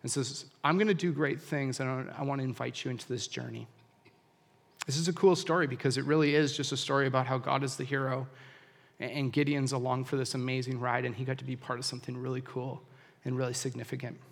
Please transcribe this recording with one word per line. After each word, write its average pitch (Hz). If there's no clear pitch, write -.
and 131
says, -
"I'm 151
gonna 214
do 175
great 143
things, 139
and 131
I, 131
I 147
wanna 139
invite 123
you 131
into 120
this 120
journey." 117
This 139
is 170
a 180
cool 185
story 165
because 131
it 135
really 147
is 147
just 139
a 143
story 139
about 131
how 131
God 135
is 131
the 139
hero, 135
a-, -
and 131
Gideon's 139
along 127
for 135
this 131
amazing 131
ride, 123
and 117
he 131
got 131
to 131
be 127
part 127
of 131
something 123
really 127
cool 127
and 131
really 123
significant. 123